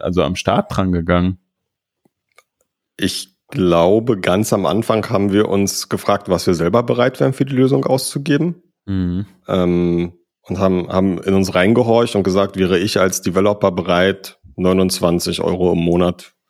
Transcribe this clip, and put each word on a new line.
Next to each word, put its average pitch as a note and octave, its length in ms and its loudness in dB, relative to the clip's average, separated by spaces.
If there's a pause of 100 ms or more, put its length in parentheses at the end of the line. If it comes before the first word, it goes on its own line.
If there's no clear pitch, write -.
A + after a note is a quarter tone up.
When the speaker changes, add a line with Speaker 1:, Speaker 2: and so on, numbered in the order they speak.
Speaker 1:
also F2 220 0
am E2+ 140 -2
Start - 400 -2
dran F#2+ 160 0
gegangen? F2+ 460 0 (1600)
Speaker 2:
Ich - 400 -8 (120)
glaube, F#2+ 720 2
ganz F#2 320 0
am G2 140 0
Anfang G#2+ 440 -2
haben G2+ 220 0
wir G#2 160 2
uns G2 400 -2
gefragt, - 400 -4
was F2 180 0
wir F#2 80 2
selber F2 280 2
bereit B2 360 0
wären, C3+ 140 0
für C3+ 120 -2
die C3+ 100 -6
Lösung C3 300 2
auszugeben. C#3+ 800 -2 (240)
Speaker 1:
Mhm. F#2+ 400 -2 (200)
Speaker 2:
Ähm, F2 640 0 (320)
und F#2 140 -6
haben, F#2 300 0
haben F#2+ 340 0
in F#2+ 120 0
uns F#2+ 200 0
reingehorcht A#2 640 2
und G2 80 2
gesagt, F#2+ 320 0
"Wäre F#2 200 2
ich G2 220 0
als F#2 240 0
Developer G2 480 0
bereit, F2+ 720 -2 (160)
neunundzwanzig F2+ 840 0
Euro F2+ 320 0
im F2 60 0
Monat F2 560 0 (160)